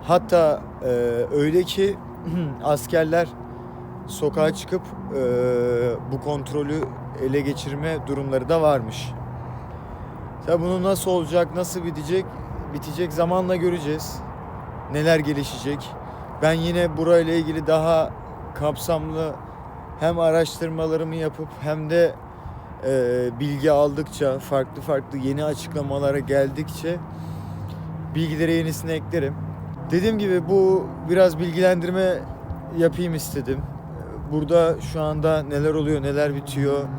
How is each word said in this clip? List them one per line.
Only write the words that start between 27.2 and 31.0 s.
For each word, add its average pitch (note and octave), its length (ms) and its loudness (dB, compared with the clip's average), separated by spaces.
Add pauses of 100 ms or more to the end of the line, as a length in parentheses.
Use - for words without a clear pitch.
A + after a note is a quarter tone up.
bilgilere D#3+ 380 2
yenisini D#3+ 380 0
eklerim. D3+ 440 -2 (560)
Dediğim G#3 280 4
gibi F3+ 300 2
bu F#3+ 380 6 (220)